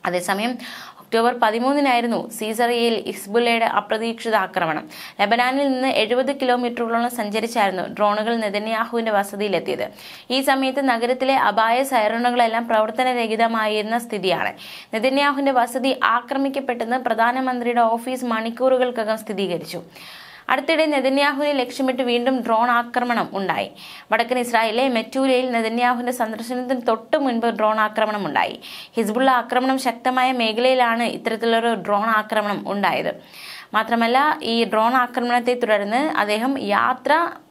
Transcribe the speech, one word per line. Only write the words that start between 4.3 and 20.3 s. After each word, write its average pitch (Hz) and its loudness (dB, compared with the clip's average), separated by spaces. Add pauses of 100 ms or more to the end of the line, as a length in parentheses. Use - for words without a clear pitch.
ആക്രമണം. 180 -2 (320)
ലബനാനിൽ 254 2
നിന്ന് 254 0
എഴുപത് 254 0
കിലോമീറ്ററുകളോളം 240 0
സഞ്ചരിച്ചായിരുന്നു 214 -2
ഡ്രോണുകൾ 214 0
നെതന്യാഹുവിന്റെ 220 -2
വസതിയിലെത്തിയത്. 202 -2 (420)
ഈ 254 2
സമയത്ത് 269 2
നഗരത്തിലെ 254 2
അപായ 226 2
സൈറണുകളെല്ലാം 233 2
പ്രവർത്തനരഹിതമായിരുന്ന 226 0
സ്ഥിതിയാണ്. 185 -2 (420)
നെതന്യാഹുവിന്റെ 269 2
വസതി 247 2
ആക്രമിക്കപ്പെട്ടെന്ന് 247 -2
പ്രധാനമന്ത്രിയുടെ 240 0
ഓഫീസ് 233 0
മണിക്കൂറുകൾക്കകം 233 0
സ്ഥിരീകരിച്ചു. 180 -6 (680)